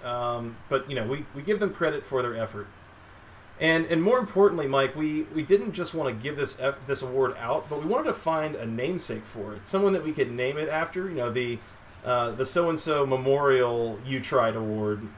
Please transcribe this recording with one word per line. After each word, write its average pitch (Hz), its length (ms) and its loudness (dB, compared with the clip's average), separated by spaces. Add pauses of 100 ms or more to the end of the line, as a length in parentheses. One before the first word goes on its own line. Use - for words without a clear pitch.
Um, 120 520 -4 (140)
but, 135 200 0
you 139 60 -4
know, 110 100 -2
we, 139 200 -4 (100)
we 143 60 -10
give 196 180 0
them 202 140 0
credit 151 320 0
for 131 160 0
their 120 140 -2
effort. 104 320 -6 (920)
And, 160 280 4
and 165 140 2
more 240 180 6
importantly, 185 480 4
Mike, 135 280 2
we, 156 280 0 (100)
we 156 80 0
didn't 202 320 4
just 170 200 -4
wanna 143 200 -2
give 139 240 -6
this 135 240 -4
F-, 139 240 0
this 135 160 -2
award 127 380 0
out, 120 300 -2
but 147 120 -4
we 156 60 -4
wanted 269 180 0
to 254 80 0
find 156 420 -2
a 117 100 -6
namesake 120 580 -4
for 104 320 -10
it, - 120 -14
someone 196 260 2
that 165 100 0
we 156 100 -2
could 131 180 0
name 127 260 -2
it 151 120 -4
after, 165 400 -4
you 170 60 -8
know, 120 160 -2
the, 120 260 -2 (480)
uh, 120 260 0
the 123 140 -2
so-and-so 156 600 2
Memorial 127 1000 4
You 131 160 -2
Tried 113 340 2
Award. 107 460 -2 (160)